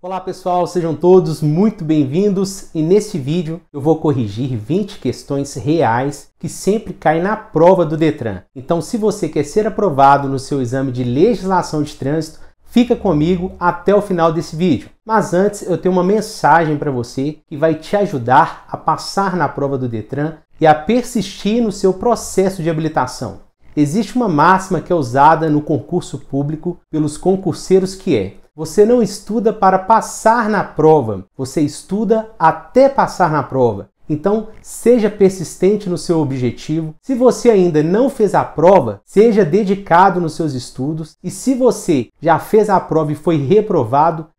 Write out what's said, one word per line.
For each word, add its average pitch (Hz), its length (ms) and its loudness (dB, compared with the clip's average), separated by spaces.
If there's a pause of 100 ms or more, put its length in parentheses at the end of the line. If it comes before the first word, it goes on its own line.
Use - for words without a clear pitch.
Olá 185 140 -8
pessoal, 180 480 -4
sejam 165 260 -2
todos 170 480 4
muito 170 440 0
bem-vindos 175 880 0
e 165 60 -2
nesse 196 360 0
vídeo 156 440 -4 (100)
eu 143 80 -10
vou 151 220 2
corrigir 123 560 -2
vinte 175 420 -4
questões - 540 -6
reais 135 760 -2 (100)
que 160 120 -8
sempre 208 440 -4
caem 165 280 0
na 208 160 -2
prova 175 480 2
do 151 100 -4
detran. 151 460 -2 (120)
Então 165 280 -4
se 233 160 -8
você 202 320 -2
quer 151 160 -2
ser 208 200 -2
aprovado 139 600 2
no 135 100 -4
seu 135 240 -4
exame 131 300 -4
de 123 140 -4
legislação 180 760 0
de 147 140 -8
trânsito, 151 460 -6 (240)
fica 240 320 2
comigo 170 600 0
até 180 380 0
o 196 60 4
final 165 320 0
desse 160 240 -6
vídeo. 160 320 0 (160)
Mas 208 280 0
antes 202 280 0
eu 175 160 -4
tenho 180 160 0
uma 185 100 2
mensagem 170 760 2
pra 143 140 -4
você 131 460 -6 (100)
que - 80 -14
vai 160 180 0
te - 220 -6
ajudar 143 720 0
a - 60 -12
passar 185 600 -4
na 151 100 0
prova 139 300 -4
do 127 100 -4
detran 131 460 -6 (260)
e 156 80 4
a 151 80 6
persistir 233 880 -2
no 220 80 -2
seu 190 220 0
processo 190 680 -2
de 156 80 -2
habilitação. 147 680 -4 (340)
Existe 151 440 0
uma 247 100 0
máxima 175 540 2
que - 100 -6
é 180 60 2
usada 151 520 4
no 147 120 0
concurso 147 580 -4
público 151 580 -6 (140)
pelos 156 260 -2
concurseiros 190 800 0
que 170 200 -2
é: 95 180 -2 (220)
"Você 160 300 2
não 240 160 4
estuda 214 500 -2
para 190 280 2
passar 220 680 0
na 208 160 0
prova, 139 640 2 (100)
você 135 240 -6
estuda 208 800 -2
até 254 500 4
passar 180 440 0
na 151 100 0
prova." 120 480 -2 (180)
Então, 202 420 -2 (120)
seja 226 480 2
persistente 190 800 0
no 175 80 -4
seu 165 220 -2
objetivo. 147 840 -4
Se 269 140 -4
você 240 340 2
ainda 180 320 4
não 202 300 2
fez 202 240 0
a 143 80 2
prova, 147 600 2
seja 214 400 4
dedicado 185 800 2
nos 156 140 -4
seus 156 180 -2
estudos. 147 720 -8
E 180 80 -8
se 262 240 -2
você 202 540 0 (120)
já 156 160 2
fez 214 320 2
a 185 100 4
prova 156 320 -2
e 147 40 -4
foi 165 220 -2
reprovado 160 880 0 (120)